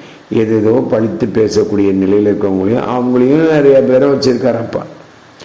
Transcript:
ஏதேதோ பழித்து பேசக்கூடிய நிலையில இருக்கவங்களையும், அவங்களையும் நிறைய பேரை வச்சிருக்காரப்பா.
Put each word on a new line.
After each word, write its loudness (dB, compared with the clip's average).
ஏதேதோ 0
பழித்து -2
பேசக்கூடிய 0
நிலையில 2
இருக்கவங்களையும், -2
அவங்களையும் 0
நிறைய 4
பேரை 2
வச்சிருக்காரப்பா. -2